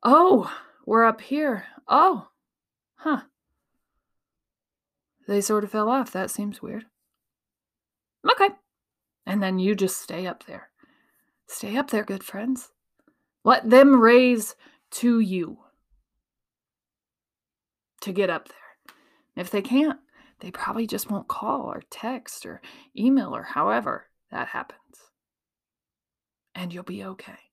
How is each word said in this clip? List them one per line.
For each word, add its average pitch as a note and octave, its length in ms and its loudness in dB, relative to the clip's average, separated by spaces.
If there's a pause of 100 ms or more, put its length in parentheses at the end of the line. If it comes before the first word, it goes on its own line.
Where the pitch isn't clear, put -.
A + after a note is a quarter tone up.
"Oh, D4+ 500 4 (320)
we're A3+ 200 4
up A3+ 160 0
here. C4+ 440 -4 (220)
Oh, D4+ 400 2 (680)
huh. D4 260 -4 (2000)
They G3+ 120 0
sort G#3 240 -2
of G#3 80 -10
fell G#3+ 180 -2
off. B3+ 220 -2
That - 180 -6
seems G#3 320 -8
weird." A3 240 -12 (1400)
Okay. G4+ 200 4 (760)
And G3 160 -2
then F#3+ 180 -2
you G3 160 2
just G3 260 -2
stay F3+ 260 -10
up - 180 -12
there. - 240 -20 (800)
Stay G#3+ 300 -8
up C#4 120 -4
there, G#3 140 -2
good G3 200 -10
friends. B3 480 -8 (760)
Let A#3+ 240 2
them C4+ 320 8
raise A#3+ 540 6 (360)
to A#3+ 300 2
you F#3 380 -4 (2500)
to G3+ 100 -8
get F#3 180 -2
up E3 200 -6
there. - 440 -20 (420)
And F3 100 -8
if F3+ 60 -14
they G3+ 100 -2
can't, C4+ 380 0 (420)
they F#3 100 -16
probably - 340 -6
just G#3+ 240 -8
won't G3+ 200 -6
call B3+ 320 -6
or - 280 -10
text - 560 -12
or - 160 -18 (360)
email A3 360 2
or A#2 100 -10
however G#3 640 -4 (240)
that - 180 -8
happens. - 320 -12 (1700)
And F3+ 180 -10
you'll F3+ 100 -14
be G3 200 -12
okay. F#3+ 340 -16 (160)